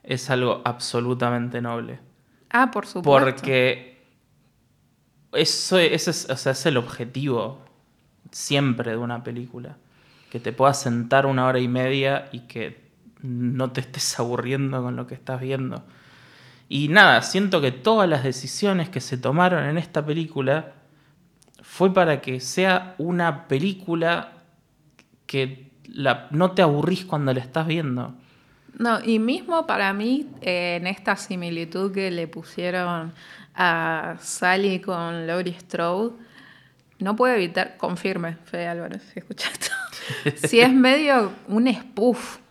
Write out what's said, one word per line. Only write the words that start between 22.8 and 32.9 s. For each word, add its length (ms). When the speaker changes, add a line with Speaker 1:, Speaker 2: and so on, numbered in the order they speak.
Speaker 1:
una 500
película 840
que 440
la, 440
no 220
te 100
aburrís 420
cuando 280
la 80
estás 260
viendo. 480
Speaker 2:
No, 280
y 160
mismo 480
para 240
mí, 340
eh, 400
en 80
esta 280
similitud 760
que 180
le 160
pusieron 840